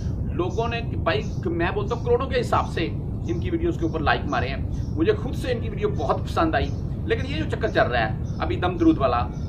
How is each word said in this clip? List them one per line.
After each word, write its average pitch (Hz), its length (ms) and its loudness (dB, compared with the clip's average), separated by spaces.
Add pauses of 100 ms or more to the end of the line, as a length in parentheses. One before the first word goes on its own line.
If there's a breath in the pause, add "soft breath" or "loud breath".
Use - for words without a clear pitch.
(340 loud breath)
लोगों 196 340 0
ने 233 140 -2
भाई, - 420 0 (240)
मैं 170 260 0
बोलता 226 220 0
हूँ - 100 -4
करोड़ों 240 220 4
के 262 100 0
हिसाब 165 320 2
से - 140 -2
इनकी - 680 -2
वीडियोज़ 165 300 0
के 170 60 0
ऊपर 156 160 0
लाइक 123 240 2
मारे 127 220 0
हैं। - 480 -2
मुझे 180 180 4
खुद 262 200 -2
से - 180 -2
इनकी 214 180 -2
वीडियो 202 200 -2
बहुत - 340 0
पसंद 160 320 0
आई, - 160 0 (340)
लेकिन - 200 0
ये 262 160 -2
जो 208 80 -2
चक्कर 226 220 -2
चल 156 120 4
रहा 120 180 2
है - 380 -2
अभी - 160 0
दम 180 220 0
दरूद 160 200 6
वाला, 123 300 2 (220)